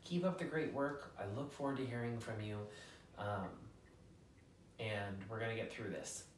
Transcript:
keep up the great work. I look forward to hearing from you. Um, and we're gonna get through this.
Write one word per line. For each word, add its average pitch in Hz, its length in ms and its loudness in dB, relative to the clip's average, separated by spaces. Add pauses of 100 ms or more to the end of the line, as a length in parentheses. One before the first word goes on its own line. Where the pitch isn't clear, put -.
keep 175 220 4
up 175 140 6
the 165 60 2
great 151 280 4
work. 139 460 2
I 101 60 0 (120)
look 147 160 0
forward 139 240 4
to 131 80 2
hearing 120 320 2
from 110 240 -2
you. 107 160 0 (600)
Um, 101 300 2 (1300)
and 101 500 0
we're 113 100 -2
gonna 113 140 2
get 113 180 0
through 104 200 -2
this. - 320 -4 (140)